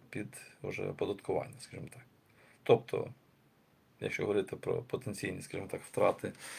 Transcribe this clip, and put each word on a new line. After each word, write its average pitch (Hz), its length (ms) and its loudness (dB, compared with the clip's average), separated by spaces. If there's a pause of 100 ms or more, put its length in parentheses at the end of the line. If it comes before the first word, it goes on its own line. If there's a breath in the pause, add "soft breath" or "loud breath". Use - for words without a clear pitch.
під 107 180 -6 (340)
уже 95 260 -4
оподаткування, 95 720 0
скажімо - 340 -10
так. - 100 -18 (600 soft breath)
Тобто, - 500 4 (840)
якщо 98 240 -2
говорити 101 320 2
про 87 260 0
потенційні, 95 600 -4
скажімо 95 300 -6
так, 95 100 -4
втрати, 98 520 4 (260 loud breath)